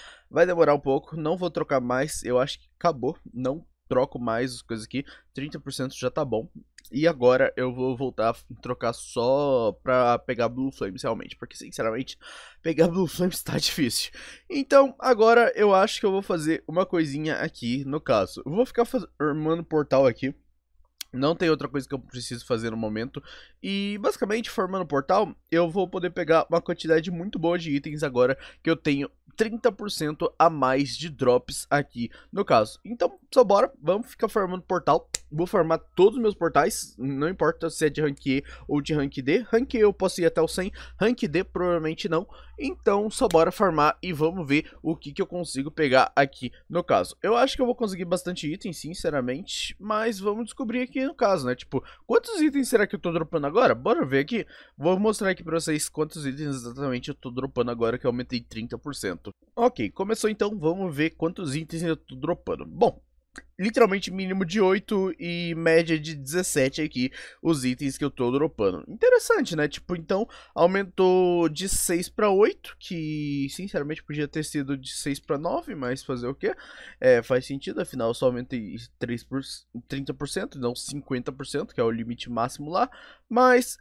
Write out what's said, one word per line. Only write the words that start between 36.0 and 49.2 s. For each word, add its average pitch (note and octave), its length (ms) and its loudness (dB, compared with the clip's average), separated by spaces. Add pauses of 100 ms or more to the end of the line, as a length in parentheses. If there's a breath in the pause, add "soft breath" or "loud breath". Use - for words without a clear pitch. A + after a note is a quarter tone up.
os B3 60 -2
meus G#3 120 0
portais, - 640 0
não C#3 320 -2
importa E3 400 0
se D#3 160 0
é D3 40 2
de D3 120 -2
rank C#3+ 240 -2
E C#3 180 2 (240 loud breath)
ou D3 140 0
de D#3 120 -4
rank D3 280 0
D. D#3 200 2
Rank - 340 0
E - 20 0
eu G#3 160 6
posso F#3 260 -2
ir E3 60 2
até E3 160 2
o D#3 60 4
cem, F#3+ 240 -4 (280 loud breath)
rank A#3 220 2
D E3 220 0
provavelmente E3 640 -2
não. D#3+ 180 0 (300 loud breath)
Então, G#3+ 540 0
só B3+ 160 2
bora E3 240 6
farmar D#3 500 2
e F3+ 100 -6
vamos E3 340 -2
ver C#3+ 240 0 (120)
o D#3+ 160 -4
que D3 160 -16
que - 80 -6
eu F3 60 -2
consigo D#3 420 -8
pegar C3 460 4
aqui, C#3 360 0 (160 soft breath)
no F3 160 -2
caso. F#2+ 380 0
Eu G#3+ 160 2
acho C4 180 2
que C#4+ 60 -4
eu B3 60 4
vou A#3+ 80 -2
conseguir F#3 300 -4
bastante F3 460 -4
item, F3 220 -8
sinceramente, C#3+ 1080 -6